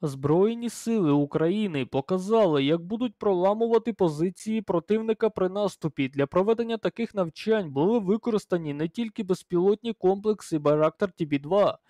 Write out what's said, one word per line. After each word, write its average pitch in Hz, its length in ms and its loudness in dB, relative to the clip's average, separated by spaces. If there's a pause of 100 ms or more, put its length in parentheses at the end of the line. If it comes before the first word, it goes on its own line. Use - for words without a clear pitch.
Збройні 175 640 0
сили 214 420 0
України 156 760 0
показали, 185 760 0
як 165 220 0
будуть 220 320 -6
проламувати 220 760 0
позиції 185 680 -2
противника 214 680 0
при 190 200 -2
наступі. 180 600 -2
Для 139 180 -2
проведення 226 500 0
таких 214 380 -4
навчань 190 560 -2
були 175 280 2
використані 190 720 -2
не 151 140 -2
тільки 226 360 -6
безпілотні 190 720 0
комплекси 196 640 -2
"Байрактар 151 520 2
Т - 140 -6
Б 143 140 -2
два", 165 380 2 (120)